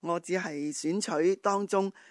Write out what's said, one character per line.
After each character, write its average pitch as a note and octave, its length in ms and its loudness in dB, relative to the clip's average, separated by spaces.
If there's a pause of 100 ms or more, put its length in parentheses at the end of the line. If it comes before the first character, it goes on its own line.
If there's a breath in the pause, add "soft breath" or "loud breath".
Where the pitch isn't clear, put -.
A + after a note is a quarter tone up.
我 E3+ 180 -2
只 F3 140 -6
係 D3+ 380 -4
選 E3 300 -2
取 E3 360 2
當 G3+ 280 0
中 G3 260 0 (200 soft breath)